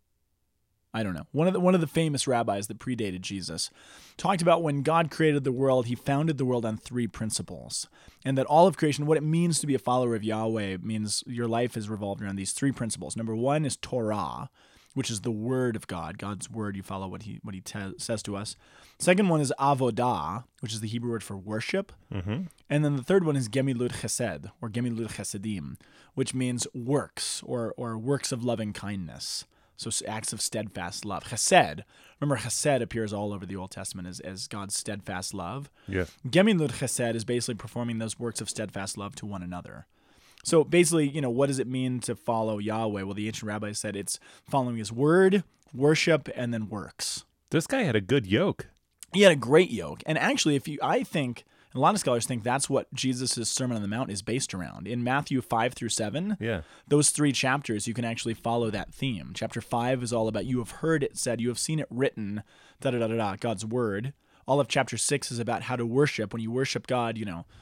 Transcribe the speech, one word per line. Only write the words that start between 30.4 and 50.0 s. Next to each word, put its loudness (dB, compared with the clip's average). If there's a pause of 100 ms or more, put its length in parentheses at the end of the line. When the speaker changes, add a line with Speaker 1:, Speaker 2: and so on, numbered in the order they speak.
Speaker 1:
steadfast -6
love. -6
Chesed, 2 (380)
remember 0
chesed 0
appears -4
all -4
over -8
the -8
Old -8
Testament -10
as, -12
as -10
God's -8
steadfast -6
love. -8 (160)
Speaker 2:
Yes. -2 (160)
Speaker 1:
Gemilut 4
chesed -2
is -4
basically -2
performing -6
those -6
works -6
of -6
steadfast -6
love -8
to -10
one -8
another. -10 (580)
So 6
basically, 6
you -4
know, 0
what 4
does 0
it 0
mean -2
to -4
follow 0
Yahweh? -2
Well, -4
the -4
ancient -6
rabbis -6
said -4
it's -6 (300)
following 0
his -6
word, 8 (320)
worship, 4
and -2
then -4
works. -6 (260)
Speaker 2:
This 2
guy 2
had 4
a 4
good 4
yoke. 2 (440)
Speaker 1:
He 6
had 12
a 4
great 6
yoke. -6